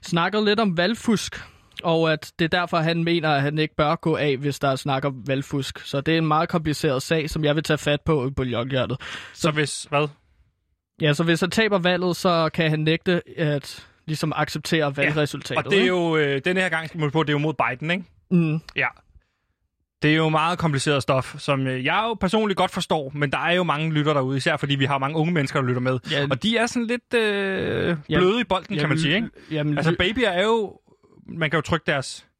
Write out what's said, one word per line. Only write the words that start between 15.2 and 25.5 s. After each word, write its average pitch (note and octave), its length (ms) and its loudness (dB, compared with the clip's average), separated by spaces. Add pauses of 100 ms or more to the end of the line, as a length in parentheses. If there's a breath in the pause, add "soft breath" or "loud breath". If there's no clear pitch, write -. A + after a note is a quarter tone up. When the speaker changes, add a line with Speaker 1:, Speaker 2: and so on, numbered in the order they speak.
Speaker 2:
Og B2+ 60 -6
det G3 80 4
er F#3+ 40 4
Speaker 1:
ikke? F#3 120 2
Speaker 2:
jo, E3+ 220 0
øh, C#3+ 280 2
denne F#3 160 0
her F#3 80 0
gang D#3+ 200 -4
skal E3+ 120 -8
man D3+ 100 0
på, D#3+ 120 2
det D3 60 0
er D3+ 40 2
jo D3 60 2
mod D#3 160 0 (160)
Biden, C#3+ 200 -6
ikke? F3+ 140 -2 (260)
Speaker 1:
Mm. D#3+ 300 2 (160)
Speaker 2:
Ja. C3 100 0 (1160)
Det D3+ 100 6
er D#3 40 4
jo D#3+ 120 2
meget D#3+ 300 2
kompliceret D3 440 2
stof, C3 360 0
som, C3+ 280 0
øh, B2+ 180 -4
jeg F3 240 0
jo A3+ 60 -2
personligt G#3 420 0
godt F#3 140 0
forstår, D#3 440 -2
men C#3+ 180 0
der D#3 60 -2
er D#3+ 140 0
jo F3+ 100 2
mange D#3+ 300 0
lyttere D3+ 220 2
derude, C3+ 220 2
især D3+ 200 0
fordi C#3+ 180 0
vi C#3 100 2
har C#3 140 0
mange C#3 180 -2
unge D#3+ 160 0
mennesker, D3 280 0